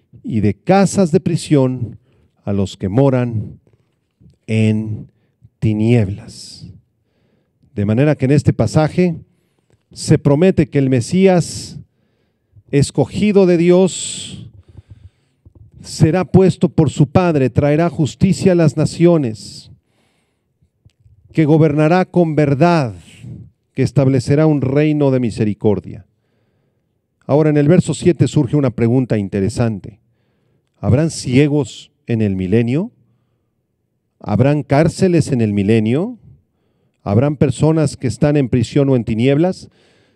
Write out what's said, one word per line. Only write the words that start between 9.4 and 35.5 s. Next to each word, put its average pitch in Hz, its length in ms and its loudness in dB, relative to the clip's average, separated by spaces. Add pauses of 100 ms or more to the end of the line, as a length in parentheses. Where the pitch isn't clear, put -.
se - 260 0
promete 165 500 2
que 143 120 -2
el 135 100 0
Mesías 175 880 0 (920)
escogido 180 720 2
de 175 120 2
Dios - 920 -2 (1300)
será 165 440 0
puesto - 420 2
por 151 220 0
su - 180 0
Padre, 160 420 0
traerá 151 400 0
justicia 180 640 0
a - 20 2
las 165 200 2
naciones, 156 960 -2 (1600)
que 160 140 2
gobernará 156 600 2
con 165 300 0
verdad, 143 600 0 (800)
que 131 100 -2
establecerá 139 640 0
un 147 140 0
reino 143 500 0
de 131 80 0
misericordia. 104 840 -4 (1200)
Ahora, 151 240 2
en 147 80 2
el 143 100 2
verso 175 260 2
siete - 340 0
surge 139 280 -2
una 139 160 0
pregunta 117 460 0
interesante. 101 840 -4 (800)
¿Habrán 127 320 0
ciegos 139 800 -2 (160)
en 113 140 -2
el 101 140 0
milenio? 120 560 -2 (1300)
¿Habrán 127 440 0
cárceles 151 680 0
en 120 100 -2
el 107 120 -2